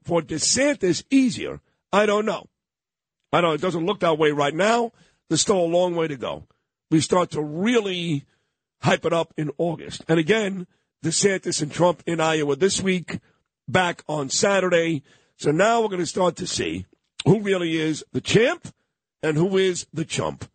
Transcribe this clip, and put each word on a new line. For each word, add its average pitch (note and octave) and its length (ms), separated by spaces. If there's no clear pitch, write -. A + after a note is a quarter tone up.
for E3+ 180
DeSantis F#3+ 880
easier. A2 520
I G#3 120
don't G#3+ 200
know. F#3 220
I D3+ 80
know E3+ 140
it D3+ 80
doesn't E3+ 240
look G#3 160
that E3 160
way D3+ 140
right C#3+ 220
now. A3+ 380
There's - 100
still F#3+ 220
a E3+ 40
long F3 300
way E3 140
to C#3 80
go. D2+ 280
We D#3 100
start F3 320
to D3+ 100
really F3 840
hype F#3 240
it E3 80
up E3 240
in D3+ 200
August. E3 520
And E3 100
again, F#3+ 480
DeSantis F3+ 560
and D3 100
Trump E3+ 340
in E3 140
Iowa D#3 380
this F#3+ 240
week, F#3 380
back F3 440
on D3 200
Saturday. F3 720
So D3+ 140
now A3 300
we're G#3+ 80
gonna F3+ 160
start F3+ 300
to F#3+ 120
see F#2 380
who A3 140
really F3+ 380
is D#3 340
the B2+ 100
champ C4 500
and D3+ 140
who F#3+ 200
is F#3 340
the D#3 140
chump. D2+ 500